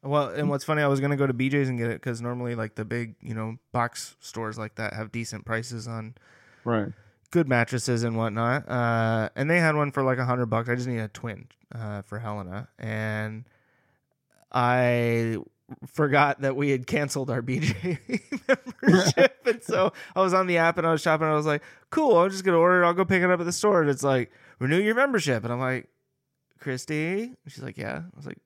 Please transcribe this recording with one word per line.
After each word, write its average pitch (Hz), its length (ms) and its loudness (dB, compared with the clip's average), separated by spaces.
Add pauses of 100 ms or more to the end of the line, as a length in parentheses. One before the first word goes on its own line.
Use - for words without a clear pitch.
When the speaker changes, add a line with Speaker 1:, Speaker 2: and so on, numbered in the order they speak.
Speaker 1:
Well, 143 260 0
and 147 140 -4
Speaker 2:
Hmm. 143 60 2
Speaker 1:
what's 143 160 -2
funny, 147 180 2
I 143 40 4
was 139 140 4
gonna 143 160 0
go 139 100 2
to 131 60 2
B 127 160 0
J's 139 200 2
and 123 100 -2
get 117 120 -2
it, 95 100 -6
'cause 117 200 -6
normally, 120 340 -6
like, 110 200 -6
the 110 100 -6
big, 117 360 -6
you - 140 -10
know, 110 220 -8 (160)
box - 480 -4
stores 110 360 -10
like 107 180 -10
that 110 180 -6
have 110 180 -8
decent 113 340 -10
prices 113 420 -6
on 113 280 -12 (500)
Speaker 2:
Right. 110 240 0 (420)
Speaker 1:
good 170 160 2
mattresses 120 560 0
and 113 140 -2
whatnot. 117 500 -2
Uh, 117 680 0
and 139 140 -2
they 175 100 4
had 160 160 4
one 147 160 0
for, 139 120 -2
like, 131 140 2
a 127 80 -2
hundred 123 220 0
bucks. 113 220 -2
I 120 60 2
just 123 120 -6
needed 117 160 -4
a 107 60 -6
twin, - 380 -12 (260)
uh, 104 280 -8
for 104 180 -10
Helena. 104 480 -8 (120)
And 110 680 -6 (1040)
I 120 880 2 (480)
forgot 143 560 2
that 135 140 0
we 143 160 0
had 127 160 -2
canceled 147 420 -2
our 123 140 -2
B 127 160 -2
J 151 480 -2
<laughs> 240 120 -4 (280)
membership. 214 1000 2
And 240 180 0
so 185 300 0 (220)
I 190 60 2
was 185 120 2
on 185 140 2
the 175 100 2
app 165 200 4
and 165 100 0
I 165 40 4
was 156 100 2
shopping. 156 240 2
And 156 80 2
I 151 40 2
was 151 80 0
like, 147 160 0 (300)
"Cool, 285 260 4
I'm 180 140 6
just 190 120 -10
gonna 185 140 4
order 180 260 6
it. - 40 6
I'll 170 60 2
go 185 120 2
pick 185 160 2
it 180 80 4
up 180 100 4
at 170 60 -4
the 175 60 -2
store." 202 300 4
And 147 80 4
it's 131 140 0
like, 135 280 2 (280)
"Renew 143 220 2
your 214 140 2
membership." 185 480 0
And 117 100 -4
I'm 120 60 -4
like, 127 280 -4 (720)
"Christy?" 156 640 -4
And 247 140 -12 (100)
she's - 160 -16
like, - 140 -12
"Yeah." - 260 -8 (100)
I - 40 -20
was 143 80 -18
like - 200 -14